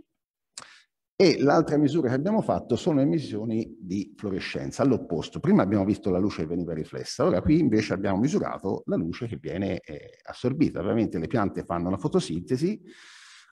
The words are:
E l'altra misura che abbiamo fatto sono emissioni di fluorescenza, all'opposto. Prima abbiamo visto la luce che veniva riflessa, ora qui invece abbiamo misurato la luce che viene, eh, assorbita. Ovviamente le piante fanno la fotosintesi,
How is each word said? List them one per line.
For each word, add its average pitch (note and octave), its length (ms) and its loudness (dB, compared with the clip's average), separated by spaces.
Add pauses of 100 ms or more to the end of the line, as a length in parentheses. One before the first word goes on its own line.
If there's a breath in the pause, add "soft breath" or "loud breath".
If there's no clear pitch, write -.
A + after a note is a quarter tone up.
(1160 loud breath)
E F3+ 240 6
l'altra D3+ 380 4
misura C#3+ 320 2
che B2+ 60 2
abbiamo F#3+ 260 0
fatto G2 340 0
sono D3 260 2
emissioni A#2 800 -2
di F#2+ 380 -6
fluorescenza, F#2+ 640 -6
all'opposto. A2 580 0
Prima E3+ 220 6
abbiamo G2 240 2
visto G2+ 240 0
la F2+ 80 2
luce - 240 0
che D#2+ 60 -4
veniva E2+ 260 -4
riflessa, D#2 500 -6
ora D#3 180 2
qui D3+ 180 4
invece G#2+ 340 2
abbiamo G2 240 0
misurato G#2+ 680 -2
la G3+ 80 0
luce F2+ 320 -2
che G2 120 -8
viene, F#2 420 -4
eh, - 420 -16
assorbita. B2 560 0
Ovviamente G#2 400 0
le D#2+ 80 -4
piante G2 380 -2
fanno F2 260 -2
la F#2+ 60 0
fotosintesi, D#3 840 -2 (720 loud breath)